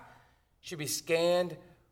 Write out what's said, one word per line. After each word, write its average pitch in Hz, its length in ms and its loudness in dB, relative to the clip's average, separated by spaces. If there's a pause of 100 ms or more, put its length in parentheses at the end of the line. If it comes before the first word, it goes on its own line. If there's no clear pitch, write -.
(600)
should 170 180 -12
be 151 80 -6
scanned 170 720 0 (340)